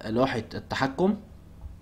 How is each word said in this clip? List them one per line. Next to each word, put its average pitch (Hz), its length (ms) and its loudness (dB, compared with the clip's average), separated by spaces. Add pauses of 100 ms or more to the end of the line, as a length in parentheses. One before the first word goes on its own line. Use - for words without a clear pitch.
لوحة 113 380 2 (100)
التحكم. 156 640 2 (680)